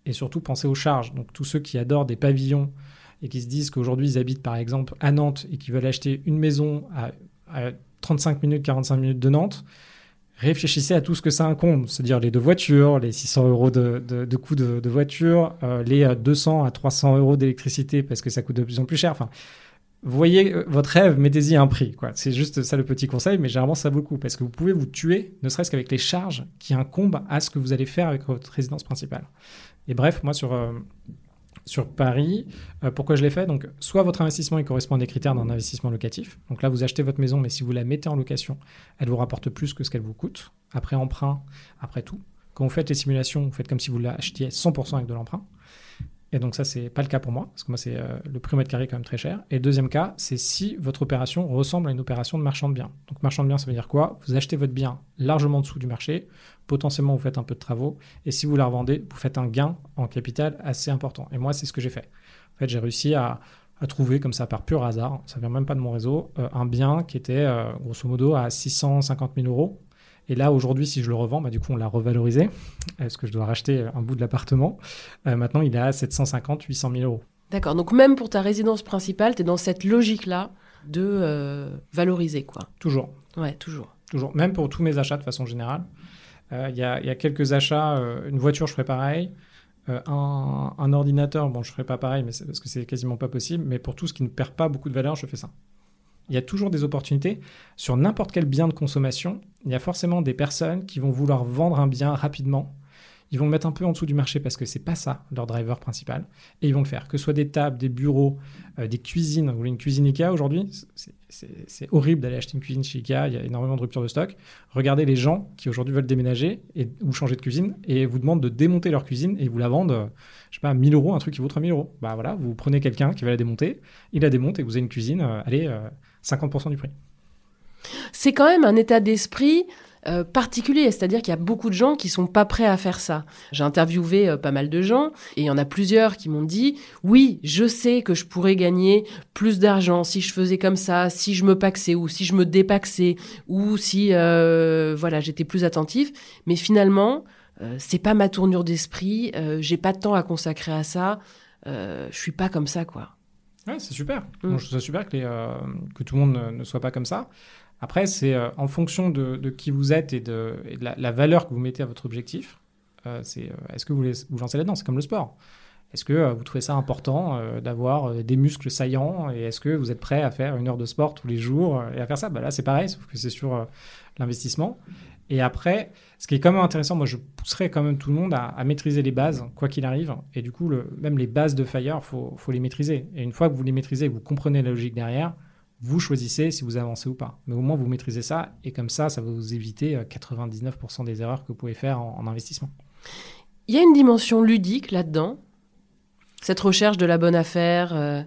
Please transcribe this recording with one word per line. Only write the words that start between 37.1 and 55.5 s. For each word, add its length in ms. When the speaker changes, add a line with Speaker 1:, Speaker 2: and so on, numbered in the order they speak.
Speaker 1:
maison, 200
mais 100
si 140
vous 80
la 120
mettez 260
en 60
location, 420
elle 120
vous 80
rapporte 320
plus 240
que 100
ce 80
qu'elle 100
vous 120
coûte. 380
Après 220
emprunt, 480
après 220
tout. 180
Quand 100
vous 80
faites 180
les 60
simulations, 480
vous 80
faites 160
comme 120
si 120
vous 80
l'achetiez 500
cent 220
pour 160
cent 100
avec 100
de 60
l'emprunt. 320
Et 60
donc 160
ça, 100
c'est 240
pas 120
le 60
cas 140
pour 100
moi, 220
parce 100
que 80
moi, 60
c'est, 180
euh, 240
le 120
prix 140
au 20
mètre 120
carré 140
est 40
quand 100
même 80
très 100
cher. 340
Et 100
deuxième 280
cas, 300
c'est 180
si 420
votre 260
opération 440
ressemble 400
à 40
une 100
opération 360
de 60
marchand 240
de 60
biens. 180
Donc 160
marchand 200
de 40
biens, 100
ça 100
veut 60
dire 140
quoi ? 400
Vous 80
achetez 220
votre 160
bien 260
largement 420